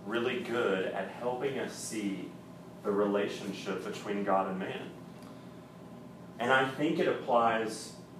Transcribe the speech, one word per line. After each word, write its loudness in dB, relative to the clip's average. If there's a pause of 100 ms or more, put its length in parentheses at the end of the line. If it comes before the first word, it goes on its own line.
really 2
good 4
at -2
helping 0
us -2
see -2 (540)
the 2
relationship 0
between -2
God 4
and -2
man. -4 (1500)
And 4
I 6
think 2
it 4
applies 2 (260)